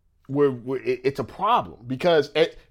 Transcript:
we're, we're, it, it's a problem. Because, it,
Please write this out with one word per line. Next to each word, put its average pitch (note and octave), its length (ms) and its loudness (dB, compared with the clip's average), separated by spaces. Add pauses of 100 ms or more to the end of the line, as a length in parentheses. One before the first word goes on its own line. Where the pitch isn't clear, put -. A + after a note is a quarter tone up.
(260)
we're, C#3 240 2
we're, B2 280 -6
it, B2 260 -4
it's C3+ 160 -2
a A#2+ 40 -4
problem. G3 640 -2
Because, C#3+ 480 2
it, D#3 240 0 (120)